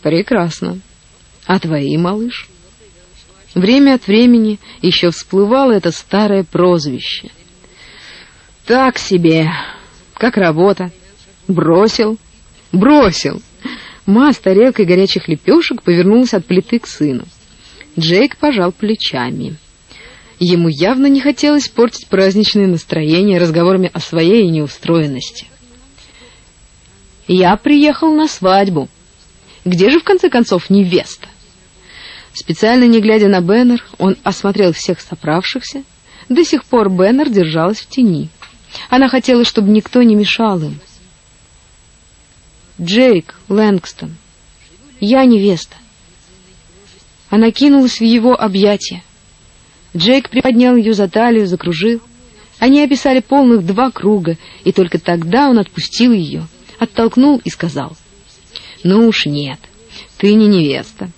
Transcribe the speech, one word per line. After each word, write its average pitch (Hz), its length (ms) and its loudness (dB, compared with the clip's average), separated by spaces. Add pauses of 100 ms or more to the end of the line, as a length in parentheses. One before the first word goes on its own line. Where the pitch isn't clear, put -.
«Прекрасно. 175 760 -2 (640)
А 185 140 0
твои, 151 380 -4
малыш?» 208 500 -6 (1080)
Время 262 400 2
от 240 100 -6
времени 220 540 2 (220)
ещё 175 280 0
всплывало 220 640 0
это 175 200 0
старое 196 520 -2
прозвище. 160 880 -4 (1300)
«Так 254 340 0
себе! 160 520 0 (600)
Как 233 240 -2
работа?» 180 540 0 (560)
«Бросил». 190 720 0 (540)
«Бросил». 196 680 2 (640)
Ма 240 260 4
с 233 60 -2
тарелкой 208 480 2
горячих 185 420 0
лепёшек 247 540 0
повернулась 196 520 2
от 185 120 -4
плиты 196 340 -2
к - 80 -12
сыну. 139 380 -6 (760)
Джейк 175 380 0
пожал 208 340 -2
плечами. 151 840 -8 (840)
Ему 175 280 2
явно 202 400 0
не 277 120 2
хотелось 294 480 0
портить - 400 -2
праздничное 196 600 0
настроение 170 720 0
разговорами 175 520 0
о 170 80 -12
своей 175 500 0
неустроенности. 151 1000 -4 (1800)
«Я 185 300 2
приехал 294 560 0
на 311 140 0
свадьбу. 185 600 -2 (800)
Где 180 240 2
же, 320 100 2
в - 40 -6
конце 370 260 0
концов, 226 400 -2
невеста?» 190 580 0 (1080)
Специально 226 500 0
не 226 180 4
глядя 214 280 2
на 185 120 2
Беннер, 240 420 0 (140)
он 190 260 0
осмотрел 196 480 -2
всех - 300 -6
собравшихся. 180 840 -8 (460)
До 311 160 2
сих 294 200 -4
пор 220 240 0
Беннер 220 400 2
держалась 175 500 0
в - 80 -20
тени. 165 420 -2 (600)
Она 262 200 2
хотела, 247 340 0
чтобы 208 280 0
никто 214 320 2
не 226 100 4
мешал 208 480 -2
им. 147 180 -10 (2000)
«Джейк 196 600 0 (100)
Лэнгстон, 190 680 -2 (840)
я 262 260 2
невеста». 202 500 0 (1500)
Она 226 220 2
кинулась 277 480 2
в 226 40 -2
его 233 360 2
объятия. 196 640 -2 (920)
Джейк 240 340 0
приподнял 247 460 2
её 220 180 2
за 196 160 -2
талию, 220 380 0
закружил. 180 540 -4 (580)
Они 269 220 4
описали 262 380 0
полных 240 460 2
два 220 260 -2
круга, 180 460 -2 (260)
и 170 80 0
только 175 280 0
тогда 180 500 0
он 233 100 4
отпустил 233 540 -2
её, 156 300 -4 (360)
оттолкнул 247 640 0
и 175 60 -8
сказал: 147 460 -10 (880)
«Ну 208 240 4
уж - 180 -2
нет, 143 340 -8 (580)
ты 208 160 2
не 214 140 4
невеста. 170 720 -2